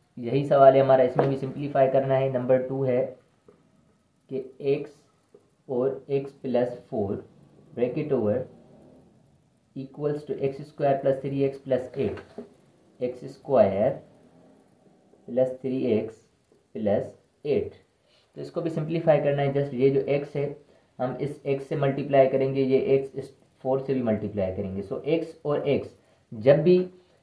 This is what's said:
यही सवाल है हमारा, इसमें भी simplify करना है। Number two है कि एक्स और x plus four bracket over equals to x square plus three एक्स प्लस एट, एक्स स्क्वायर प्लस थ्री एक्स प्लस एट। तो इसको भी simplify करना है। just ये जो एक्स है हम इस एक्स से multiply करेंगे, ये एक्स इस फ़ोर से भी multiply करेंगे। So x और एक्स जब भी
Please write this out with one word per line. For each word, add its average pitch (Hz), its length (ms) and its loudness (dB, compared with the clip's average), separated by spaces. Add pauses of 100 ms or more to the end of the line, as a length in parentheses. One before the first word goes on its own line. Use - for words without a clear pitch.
(160)
यही 127 300 -2
सवाल 135 280 8
है 135 60 6
हमारा, 131 240 6
इसमें 139 240 2
भी 135 80 -2
simplify 139 520 0
करना 135 260 2
है। 135 180 0
Number 127 300 2
two 135 220 -4
है 127 180 2 (1300)
कि 131 140 -8 (180)
एक्स 143 340 -2 (720)
और 135 420 -2
x 139 240 -2
plus 123 440 -2 (120)
four 104 240 -4 (600)
bracket 139 380 -2
over 107 320 0 (1300)
equals 147 500 -6
to 135 140 -6
x 139 220 -4
square 139 340 0
plus 139 240 0
three 139 240 -2
एक्स 135 160 -2
प्लस 127 380 -4
एट, - 220 -4 (800)
एक्स 123 300 -6
स्क्वायर 110 600 2 (1400)
प्लस 127 320 0
थ्री 131 320 -4
एक्स - 340 -4 (480)
प्लस 107 380 -2 (320)
एट। 131 380 -4 (540)
तो 147 40 -16
इसको 143 200 -8
भी 160 100 -4
simplify 156 500 0
करना 139 220 0
है। 135 120 0
just 139 200 -2
ये 131 160 4
जो 135 120 2
एक्स - 340 -4
है 143 80 -2 (540)
हम 131 200 -4
इस 143 280 -8
एक्स 139 200 -2
से 139 100 -6
multiply 135 520 2
करेंगे, 135 340 0
ये 131 160 2 (160)
एक्स - 200 -2
इस - 180 -12 (320)
फ़ोर 135 160 0
से 135 140 -4
भी 127 80 -2
multiply 101 500 -2
करेंगे। 95 300 -6
So - 220 -8
x 160 400 -2
और 147 240 -2
एक्स - 260 -2 (380)
जब 135 300 4
भी 180 160 6 (440)